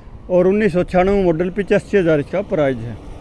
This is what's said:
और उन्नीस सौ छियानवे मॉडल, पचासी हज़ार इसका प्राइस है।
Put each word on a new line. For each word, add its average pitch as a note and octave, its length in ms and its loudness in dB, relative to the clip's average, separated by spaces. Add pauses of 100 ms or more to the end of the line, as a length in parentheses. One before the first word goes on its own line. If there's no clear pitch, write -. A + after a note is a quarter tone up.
(280)
और F3+ 180 4
उन्नीस G#3 260 2
सौ F3+ 120 0
छियानवे F#3+ 400 2
मॉडल, F3 280 0
पचासी G3+ 440 0
हज़ार E3 240 4
इसका E3+ 240 -4
प्राइस C#3+ 340 0
है। A2+ 180 -10 (240)